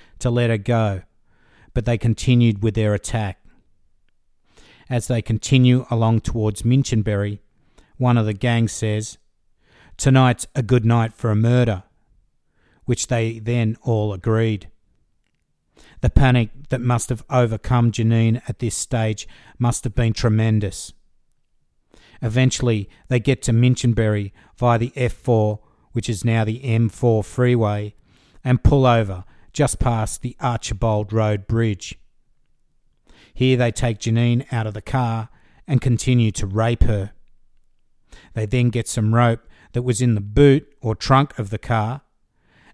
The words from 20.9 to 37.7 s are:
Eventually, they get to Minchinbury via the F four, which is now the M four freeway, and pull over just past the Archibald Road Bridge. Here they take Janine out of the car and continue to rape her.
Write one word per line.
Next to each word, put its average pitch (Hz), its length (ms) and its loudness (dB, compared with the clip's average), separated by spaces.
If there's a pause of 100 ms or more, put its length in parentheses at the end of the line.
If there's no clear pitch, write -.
Eventually, 120 680 0 (180)
they 127 120 0
get 127 240 0
to 120 100 0
Minchinbury 113 800 0 (260)
via 120 200 2
the 117 180 -4
F 123 180 -2
four, 107 460 0 (340)
which 120 160 -4
is 113 160 -4
now 113 180 2
the 113 200 -6
M 113 260 0
four 113 340 0
freeway, 107 720 -2 (480)
and 127 200 2
pull 135 220 6
over 104 380 0 (280)
just - 280 -2
past 113 420 -2
the 120 180 -10
Archibald 107 720 -4
Road 107 340 -2
Bridge. 113 520 -4 (1300)
Here 131 240 2
they 120 140 0
take 117 280 -4
Janine 117 520 0
out 113 160 -4
of 104 60 -8
the 107 80 -14
car 113 480 -4 (380)
and 139 140 0
continue 120 500 2
to - 160 -4
rape 113 360 0
her. 101 300 0 (1200)